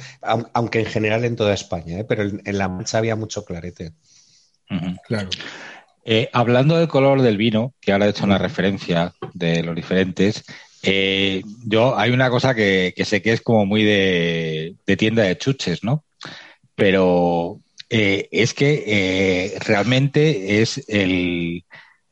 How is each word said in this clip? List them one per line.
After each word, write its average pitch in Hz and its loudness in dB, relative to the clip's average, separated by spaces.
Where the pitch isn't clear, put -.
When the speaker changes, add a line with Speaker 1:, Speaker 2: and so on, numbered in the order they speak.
Speaker 1:
aun-, 117 -2
aunque 117 -2
en 107 0
general 110 -2
en 117 -4
toda 104 2
España, 85 -8
¿eh? 107 -8
Pero 110 -2
en, 101 -6
en 101 -4
La 95 -2
Mancha 95 -6
había 113 0
mucho 107 -8
clarete. 85 -12
Speaker 2:
Ujú. 92 -6
Speaker 3:
Claro. 101 -4
Speaker 2:
Eh, 113 0
hablando 127 4
del 165 2
color 139 4
del 113 4
vino, 113 0
que - -2
ahora 98 4
he - 4
hecho 101 -2
una 98 4
Speaker 1:
Ujú. 90 0
Speaker 2:
referencia 92 -2
de 82 -2
los 82 -6
diferentes, 92 0
eh, 98 0
yo 113 2
hay 110 2
una 127 2
cosa 127 2
que, 95 2
que 95 -2
sé 95 0
que 113 2
es - 0
como 110 2
muy 107 2
de, 85 0
de 98 2
tienda 110 2
de 92 0
chuches, - -4
¿no? 135 -2
Pero, 90 2
eh, 101 0
es 110 0
que, 143 0
eh, 95 0
realmente 113 2
es - -2
el, 90 -2